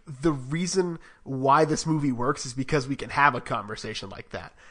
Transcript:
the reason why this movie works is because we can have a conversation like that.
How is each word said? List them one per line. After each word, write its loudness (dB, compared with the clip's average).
the 4
reason -2
why 4
this 0
movie 2
works 0
is -8
because 0
we -2
can -8
have 4
a -6
conversation -8
like -14
that. -10